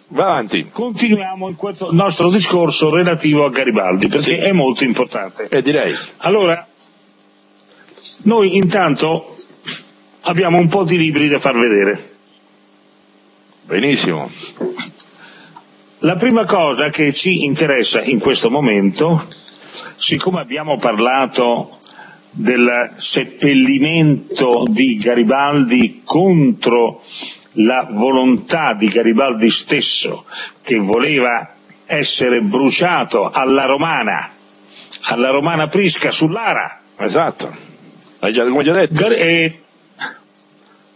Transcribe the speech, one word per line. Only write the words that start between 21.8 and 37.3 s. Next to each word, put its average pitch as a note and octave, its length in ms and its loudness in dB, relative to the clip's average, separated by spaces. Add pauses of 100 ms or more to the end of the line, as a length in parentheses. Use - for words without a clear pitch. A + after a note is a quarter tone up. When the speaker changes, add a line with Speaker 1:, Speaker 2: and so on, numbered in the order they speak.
Speaker 2:
del A#2+ 680 0
seppellimento C3+ 1700 0
di A#2 300 0
Garibaldi A#2+ 1040 2
contro B2+ 1000 2 (500)
la B2 360 2
volontà B2+ 840 0
di G#2 160 0
Garibaldi A2+ 600 2
stesso, - 760 -2 (360)
che A#2 160 -2
voleva A#2+ 720 0 (360)
essere B2 560 0
bruciato B2+ 880 0
alla C3+ 320 0
romana, C3+ 680 -2 (760)
alla A#2+ 260 -2
romana D3+ 380 0
Prisca D#3+ 440 0
sull'Ara. D#3+ 680 -2 (180)
Speaker 1:
Esatto. G#2 580 -4 (640)